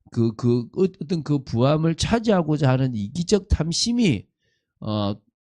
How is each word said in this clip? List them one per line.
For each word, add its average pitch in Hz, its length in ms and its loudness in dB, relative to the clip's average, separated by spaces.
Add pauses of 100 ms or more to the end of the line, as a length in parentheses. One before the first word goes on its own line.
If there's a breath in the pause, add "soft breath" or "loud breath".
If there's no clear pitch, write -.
(140)
그, 117 220 0
그 120 400 0
어-, 190 80 2 (180)
어떤 156 220 -4
그 143 180 -2
부함을 156 540 0
차지하고자 175 760 2
하는 131 240 0
이기적 165 540 -2
탐심이, 170 760 0 (560)
어, 104 340 -4 (260)